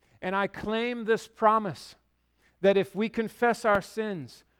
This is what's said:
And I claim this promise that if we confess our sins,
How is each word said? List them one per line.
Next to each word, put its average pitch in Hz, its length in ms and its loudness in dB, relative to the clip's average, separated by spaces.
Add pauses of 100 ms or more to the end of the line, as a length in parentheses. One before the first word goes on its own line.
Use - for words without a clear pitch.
(220)
And 185 120 -4
I 196 120 0
claim 226 580 -4
this 214 240 0
promise 214 680 0 (640)
that 196 160 6
if - 180 0
we 214 140 -2
confess 226 560 -2
our 202 180 4
sins, 196 600 -10 (180)